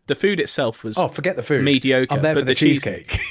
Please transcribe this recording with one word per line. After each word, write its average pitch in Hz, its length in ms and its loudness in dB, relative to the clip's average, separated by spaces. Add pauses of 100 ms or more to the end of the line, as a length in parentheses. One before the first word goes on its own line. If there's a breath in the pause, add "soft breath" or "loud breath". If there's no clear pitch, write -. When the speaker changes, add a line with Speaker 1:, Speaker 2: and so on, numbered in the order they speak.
Speaker 1:
the - 80 0
food 196 240 0
itself 139 440 -4
was 110 140 -6
Speaker 2:
Oh, 180 120 0
forget 175 260 -4
the - 80 -6
food. 139 200 0
Speaker 1:
mediocre, 135 520 2
Speaker 2:
I'm 135 80 2
there 156 100 2
Speaker 1:
but 147 80 2
Speaker 2:
for 135 40 0
the 131 60 0
Speaker 1:
the 127 40 2
cheesecake. 135 540 0
Speaker 2:
cheesecake. - 220 -4